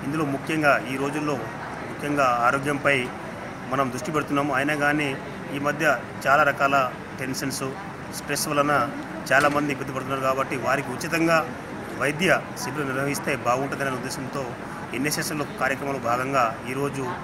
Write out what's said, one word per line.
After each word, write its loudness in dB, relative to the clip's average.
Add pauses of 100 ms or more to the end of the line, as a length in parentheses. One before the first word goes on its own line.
ఇందులో -2
ముఖ్యంగా 2 (120)
ఈ -4
రోజుల్లో -2 (540)
ముఖ్యంగా 2
ఆరోగ్యంపై 4 (600)
మనం 2
దృష్టి -6
పెడుతున్నాము. 0
అయినా 2
కానీ 2 (380)
ఈ -4
మధ్య 2 (300)
చాలా 8
రకాల 4 (280)
టెన్షన్స్, -4 (520)
స్ట్రెస్ -4
వలన 4 (440)
చాలామంది 4
ఇబ్బంది -4
పడుతున్నారు -2
కాబట్టి 0
వారికి 0
ఉచితంగా 2 (520)
వైద్య 4 (220)
శిబిరం -4
నిర్వహిస్తే 0
బాగుంటుందనే 0
ఉద్దేశంతో -6 (480)
ఎన్ఎస్ఎస్లో -2 (140)
కార్యక్రమంలో -2
భాగంగా 2 (120)
ఈరోజు -2 (180)